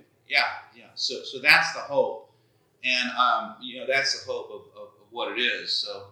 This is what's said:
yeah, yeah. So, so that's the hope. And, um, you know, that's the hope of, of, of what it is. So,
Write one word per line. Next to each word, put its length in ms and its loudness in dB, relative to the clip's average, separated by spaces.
yeah, 140 4
yeah. 100 -20
So, 280 -6
so 160 -10
that's 340 6
the 80 -6
hope. 500 0
And, 260 2
um, 500 2
you 180 -12
know, 80 -8
that's 360 0
the 80 -8
hope 200 -6
of, 100 -14
of, 60 -16
of 220 -20
what 220 -4
it 100 -2
is. 320 0
So, 380 -6